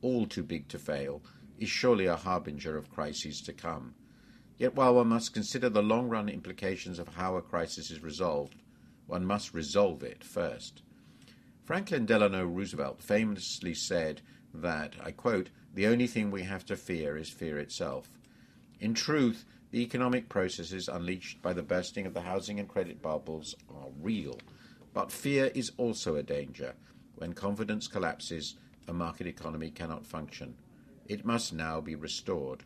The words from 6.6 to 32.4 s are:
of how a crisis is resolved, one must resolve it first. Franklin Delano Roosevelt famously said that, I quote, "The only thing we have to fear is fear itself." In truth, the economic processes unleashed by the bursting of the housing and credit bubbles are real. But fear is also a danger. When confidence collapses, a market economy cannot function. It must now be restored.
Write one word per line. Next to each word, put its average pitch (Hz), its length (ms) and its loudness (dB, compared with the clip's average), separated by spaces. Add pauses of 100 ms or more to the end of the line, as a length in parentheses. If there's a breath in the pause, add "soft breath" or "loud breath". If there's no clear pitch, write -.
of 82 100 -8
how 92 280 -2
a 85 60 -2
crisis 82 480 -4
is 78 120 -10
resolved, 78 520 0 (520 loud breath)
one 90 180 -2
must 98 300 0
resolve 82 480 4
it - 220 -10
first. - 580 -6 (840 loud breath)
Franklin 160 420 0
Delano 101 400 6
Roosevelt 85 560 -4
famously 104 720 0
said 80 460 0 (320 loud breath)
that, 78 500 -4
I 78 80 -6
quote, 98 400 0 (240 loud breath)
"The 98 120 4
only 120 200 6
thing 107 240 0
we 98 120 -4
have 95 240 -6
to 101 100 -2
fear 78 400 -2
is 78 140 -6
fear 78 280 -4
itself." 73 520 -6 (680 loud breath)
In 110 140 0
truth, 131 500 4 (260 loud breath)
the 117 100 0
economic 123 480 2
processes 92 600 -2
unleashed 87 540 -4
by 90 100 0
the 87 100 -2
bursting 90 440 0
of 85 80 -8
the 90 80 -4
housing 98 380 -2
and 98 80 -6
credit - 340 -2
bubbles 78 520 -4 (140)
are 69 220 -12 (100)
real. 80 380 -2 (560 loud breath)
But - 180 0
fear 139 420 4
is 120 220 -2
also 107 400 0
a 71 60 0
danger. 67 540 -6 (400 loud breath)
When 85 180 -6
confidence 104 540 -2
collapses, 82 680 -4 (300 loud breath)
a 87 60 -6
market 87 340 -4
economy 80 440 -6
cannot 80 360 -8
function. 73 500 -10 (500 loud breath)
It 101 180 -6
must 117 280 0
now 80 280 -2
be 78 140 -6
restored. 73 720 -6